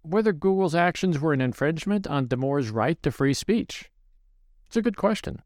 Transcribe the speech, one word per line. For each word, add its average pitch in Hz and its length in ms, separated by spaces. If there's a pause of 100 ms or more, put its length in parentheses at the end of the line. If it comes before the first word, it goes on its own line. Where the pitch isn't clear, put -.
whether 214 300
Google's 190 420
actions 175 460
were 156 120
an 135 80
infringement 160 680
on 139 180
Damore's 131 440
right 113 340
to 143 80
free 139 220
speech. - 560 (760)
It's - 100
a 233 60
good 220 140
question. - 500